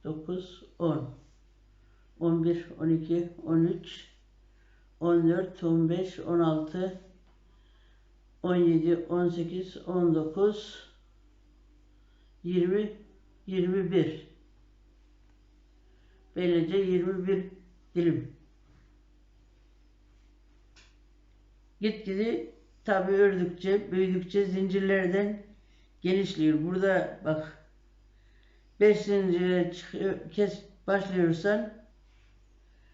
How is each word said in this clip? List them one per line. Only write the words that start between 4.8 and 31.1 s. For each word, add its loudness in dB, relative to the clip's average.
on 4
dört, -2
on 2
beş, -4
on 0
altı, -2
on 0
yedi, 2
on 0
sekiz, -6
on 0
dokuz, -2
yirmi, 0
yirmi 0
bir. 0
Böylece 2
yirmi 0
bir -2
dilim. 0
Gitgide -4
tabi 0
ördükçe, 2
büyüdükçe 0
zincirlerden 0
genişliyor. 2
Burada 0
bak, -4
beş 6
zincire 0
çıkıyor, -6
kes, -2
başlıyorsan 0